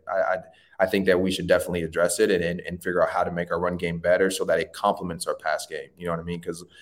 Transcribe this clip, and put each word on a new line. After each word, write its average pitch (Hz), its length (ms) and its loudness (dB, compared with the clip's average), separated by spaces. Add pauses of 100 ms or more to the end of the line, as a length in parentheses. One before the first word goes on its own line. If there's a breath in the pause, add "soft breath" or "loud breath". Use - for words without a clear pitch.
I, 92 120 0
I, 92 160 0 (400 soft breath)
I 95 80 2
think 95 200 2
that 92 140 6
we 92 120 2
should 87 160 -4
definitely 87 360 2
address 82 360 0
it 107 100 6
and, 87 140 2
and, 87 160 -2
and 87 240 -10
figure 87 180 0
out 80 80 4
how 90 140 0
to 87 80 -2
make 87 200 -4
our 85 80 0
run 87 180 -2
game 85 220 -4
better 92 300 4
so 92 160 -2
that 85 140 2
it - 140 -4
complements 92 520 -2
our 73 100 -2
pass 76 300 -4
game. 71 320 -12
You 87 80 -12
know 85 60 -2
what 82 80 -4
I 82 40 -10
mean? 87 180 -8
'Cause 87 240 -10 (160 loud breath)